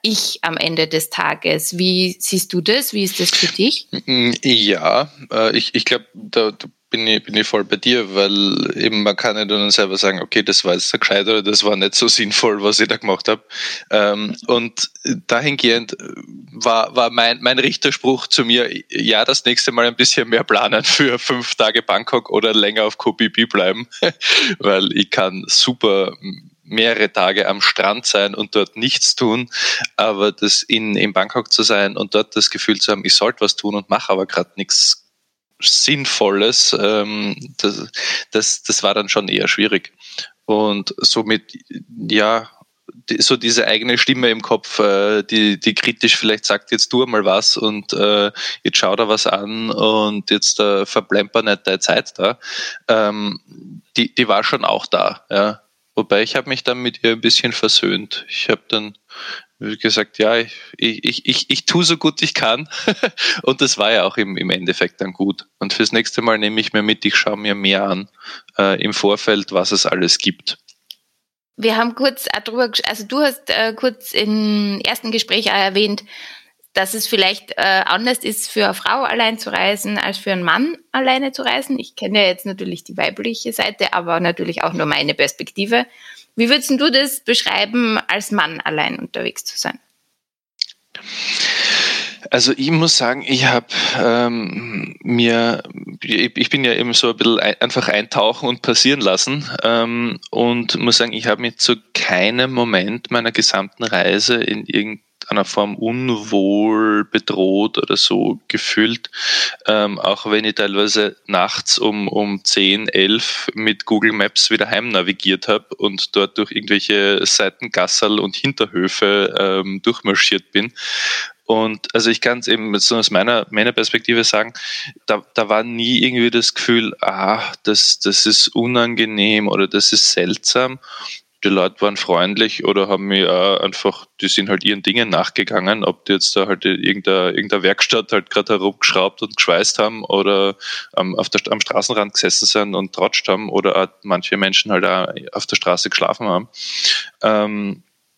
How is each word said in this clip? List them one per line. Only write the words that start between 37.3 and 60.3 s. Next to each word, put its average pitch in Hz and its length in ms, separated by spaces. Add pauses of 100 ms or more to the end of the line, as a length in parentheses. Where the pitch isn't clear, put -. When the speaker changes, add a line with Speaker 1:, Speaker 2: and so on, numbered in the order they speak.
Speaker 2:
das, 104 300 (440)
das, - 320
das - 200
war 101 100
dann 104 160
schon 101 180
eher 101 200
schwierig. 104 460 (520)
Und 107 520
somit, 110 560 (540)
ja, 110 420 (600)
die, 107 120
so 131 160
diese 117 300
eigene 113 300
Stimme 127 320
im 110 120
Kopf, - 380
äh, 101 440
die, 104 360
die 107 160
kritisch - 400
vielleicht 107 300
sagt, - 260
"Jetzt - 180
tu 127 160
mal 110 200
was 95 320
und, 107 360
äh, 104 380 (320)
jetzt - 140
schau 98 180
da 110 120
was 110 200
an 110 440
und 104 600
jetzt, - 280
äh, 101 260
verplemper 101 580
nicht 101 240
deine 95 120
Zeit - 380
da", 101 220 (480)
ähm, 104 920 (160)
die, 117 160
die 120 140
war 104 160
schon 123 220
auch - 200
da, - 440
ja. 104 320 (340)
Wobei 104 260
ich 113 140
hab 131 100
mich 131 180
dann 123 160
mit 123 240
ihr 113 100
ein 113 80
bisschen 117 320
versöhnt. 101 760
Ich - 200
hab - 200
dann 107 260 (640)
gesagt, 107 600
"Ja, 110 180